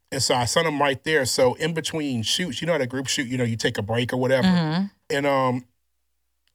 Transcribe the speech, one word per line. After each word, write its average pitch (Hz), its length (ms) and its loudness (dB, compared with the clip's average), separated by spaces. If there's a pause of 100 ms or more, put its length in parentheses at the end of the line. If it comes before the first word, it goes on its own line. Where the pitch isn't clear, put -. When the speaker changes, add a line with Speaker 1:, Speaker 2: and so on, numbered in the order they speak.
(140)
Speaker 1:
And 135 80 -2
so 143 140 2
I 123 100 2
sent 165 220 0
'em 143 140 0
right 135 240 0
there. 151 200 2
So 123 280 4
in 160 200 -4
between 147 500 -4
shoots, 165 360 -2
you 160 80 -6
know, 175 60 2
at 147 80 0
a 123 60 -2
group 127 200 -6
shoot, 139 200 -2
you 127 100 -4
know, 127 80 0
you 113 100 0
take 123 220 -2
a 117 40 -2
break 117 300 -2
or 127 60 -2
whatever. 127 300 2
Speaker 2:
Mm-hmm. 175 380 2 (260)
Speaker 1:
And, 143 140 0
um, 131 400 2 (880)